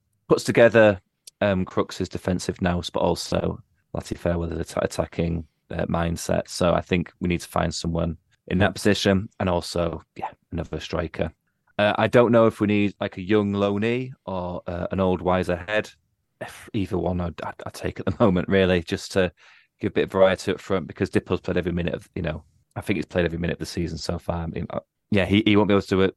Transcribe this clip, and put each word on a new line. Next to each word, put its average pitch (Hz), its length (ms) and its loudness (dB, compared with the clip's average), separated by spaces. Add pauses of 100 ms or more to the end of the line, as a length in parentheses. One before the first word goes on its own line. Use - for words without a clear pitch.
(280)
puts - 160 2
together, 110 560 6 (400)
um, 95 240 2
Crooks's - 440 -4
defensive - 520 -4
nous, 87 300 0
but - 100 -4
also 87 640 -2 (300)
Lottie - 240 -8
Fairweather's 85 440 -4
atta-, - 240 -2
attacking, 85 640 -4 (240)
uh, 85 160 -4
mindset. 85 600 -2
So 87 260 2
I 82 60 2
think 87 400 -2
we 92 80 -2
need 85 140 0
to - 60 -16
find 85 260 -2
someone 82 420 -4 (320)
in 92 100 -2
that 95 160 2
position, 101 540 2 (100)
and 95 100 0
also, 87 540 -2 (140)
yeah, - 140 -10 (220)
another 85 280 -6
striker. 82 520 -4 (460)
Uh, 104 180 2
I 110 120 2
don't 120 240 6
know 117 140 8
if 110 140 0
we 107 60 4
need, 104 340 2
like, 104 160 -6
a 98 60 -10
young 101 300 2
loanee 107 600 0 (140)
or, 90 400 -6
uh, 87 240 -6
an 92 100 -2
old 92 220 2
wiser 90 340 0 (120)
head. 107 220 -2 (500)
If - 320 -16
either 92 260 -2
one, 90 220 -2
I'd, 87 220 -8
I'd, - 120 -10 (120)
I'd - 80 -14
take - 260 -8
at - 60 -6
the - 100 -2
<laughs> - 80 4
moment, 90 240 2
really, 92 340 4
just - 300 -8
to 92 200 2 (480)
give 104 120 -2
a - 20 -20
bit - 100 2
of - 80 -6
variety 95 400 2
up - 80 -4
front, 92 260 -4
because - 240 -4
Dippo's 95 300 -2
played 90 160 -4
every 87 160 -2
minute 85 220 -2
of, - 200 -12
you 92 80 -4
know, 80 200 -4 (340)
I - 60 -6
think 104 160 -2
he's 76 80 -4
played 90 180 0
every 82 140 -4
minute 82 160 -2
of - 60 -8
the 80 60 -6
season 82 320 -6
so 87 200 -6
far. 85 240 -6
I 82 40 -6
mean, 82 240 -8
uh, - 100 -6 (300)
yeah, 95 160 2
he, 101 200 4
he 104 100 6
won't 104 120 4
be 101 60 4
able 98 80 4
to - 60 -12
do 95 140 2
it 92 140 0